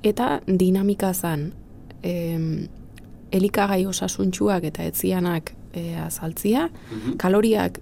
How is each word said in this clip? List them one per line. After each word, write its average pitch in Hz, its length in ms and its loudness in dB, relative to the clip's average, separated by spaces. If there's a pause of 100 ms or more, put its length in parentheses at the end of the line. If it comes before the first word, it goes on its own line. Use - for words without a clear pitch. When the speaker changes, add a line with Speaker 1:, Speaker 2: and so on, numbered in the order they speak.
Speaker 1:
eta 240 440 2
dinamika 190 680 4
zan, 165 380 -2 (500)
em, 165 640 -2 (640)
elikagai 196 560 2
osasuntxuak 190 800 0
eta 156 200 -4
etzianak, 175 720 0 (180)
e, 170 240 -6
azaltzia, 165 720 0 (220)
Speaker 2:
Mhm. - 260 -4
Speaker 1:
kaloriak 196 640 4